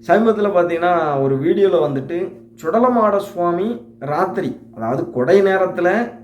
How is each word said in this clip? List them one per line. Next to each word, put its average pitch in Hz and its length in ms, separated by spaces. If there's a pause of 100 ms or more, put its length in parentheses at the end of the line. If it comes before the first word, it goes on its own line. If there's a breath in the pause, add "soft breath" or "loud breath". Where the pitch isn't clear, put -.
சமீபத்துல 208 420
பாத்தீங்கன்னா, 165 720
ஒரு 135 140
வீடியோல 185 440
வந்துட்டு 143 380 (380)
சுடலமாட 214 600
சுவாமி 175 500 (320)
ராத்திரி, 151 600 (160)
அதாவது 117 360
கொடை 165 300
நேரத்துல 185 480 (340)